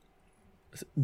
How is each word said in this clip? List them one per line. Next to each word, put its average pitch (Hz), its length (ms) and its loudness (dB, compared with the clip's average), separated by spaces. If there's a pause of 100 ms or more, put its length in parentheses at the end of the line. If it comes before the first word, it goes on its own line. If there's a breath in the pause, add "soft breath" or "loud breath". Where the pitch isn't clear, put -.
(720)
s-, - 100 -12 (200)